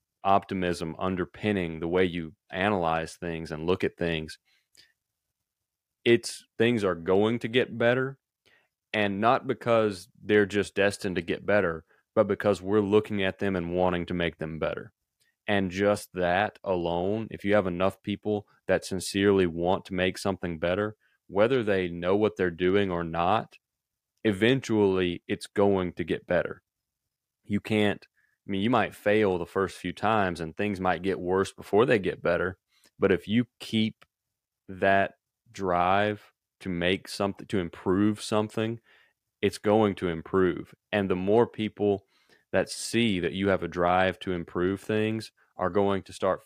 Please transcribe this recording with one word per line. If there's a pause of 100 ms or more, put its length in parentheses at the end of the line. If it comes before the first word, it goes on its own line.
(240)
optimism
underpinning
the
way
you (180)
analyze
things
and
look
at
things. (1700)
It's, (140)
things
are
going
to
get
better, (760)
and
not
because (120)
they're
just
destined
to
get
better, (280)
but
because
we're
looking
at
them
and
wanting
to
make
them
better. (540)
And
just
that
alone,
if
you
have
enough
people (200)
that
sincerely
want
to
make
something
better, (320)
whether
they
know
what
they're
doing
or
not, (640)
eventually
it's
going
to
get
better. (800)
You
can't, (420)
I
mean,
you
might
fail
the
first
few
times
and
things
might
get
worse
before
they
get
better. (400)
But
if
you (140)
keep (640)
that (380)
drive (280)
to
make
something,
to
improve
something, (640)
it's
going
to
improve. (180)
And
the
more
people (460)
that
see
that
you
have
a
drive
to
improve
things (240)
are
going
to
start